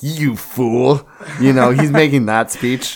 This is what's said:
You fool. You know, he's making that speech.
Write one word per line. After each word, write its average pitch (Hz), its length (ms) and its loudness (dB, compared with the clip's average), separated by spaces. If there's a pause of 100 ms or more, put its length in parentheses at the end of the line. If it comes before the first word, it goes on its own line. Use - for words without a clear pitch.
You 147 360 -4
fool. 127 680 0 (340)
You 131 120 4
know, 127 180 4
he's 147 200 2
making 143 360 2
that 113 240 0
speech. 123 460 -6